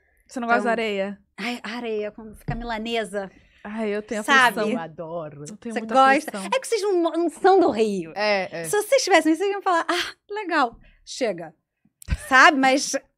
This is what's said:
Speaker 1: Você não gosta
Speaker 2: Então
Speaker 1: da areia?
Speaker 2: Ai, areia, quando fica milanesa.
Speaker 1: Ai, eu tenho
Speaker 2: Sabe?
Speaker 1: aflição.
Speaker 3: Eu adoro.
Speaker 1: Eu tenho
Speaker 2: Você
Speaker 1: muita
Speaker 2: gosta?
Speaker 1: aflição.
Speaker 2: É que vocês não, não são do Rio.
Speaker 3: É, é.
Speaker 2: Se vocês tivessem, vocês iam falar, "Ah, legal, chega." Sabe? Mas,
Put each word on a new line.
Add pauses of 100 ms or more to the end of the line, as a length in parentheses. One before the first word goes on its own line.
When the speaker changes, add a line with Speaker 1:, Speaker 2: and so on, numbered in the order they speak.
(280)
Speaker 1:
Você
não
gosta
Speaker 2:
Então
Speaker 1:
da
areia? (220)
Speaker 2:
Ai,
areia,
quando
fica
milanesa. (320)
Speaker 1:
Ai,
eu
tenho
Speaker 2:
Sabe?
Speaker 1:
aflição.
Speaker 3:
Eu
adoro.
Speaker 1:
Eu
tenho
Speaker 2:
Você
Speaker 1:
muita
Speaker 2:
gosta?
Speaker 1:
aflição.
Speaker 2:
É
que
vocês
não,
não
são
do
Rio.
Speaker 3:
É,
é.
Speaker 2:
Se (100)
vocês
tivessem,
vocês
iam
falar,
"Ah, (160)
legal, (300)
chega." (720)
Sabe?
Mas, (240)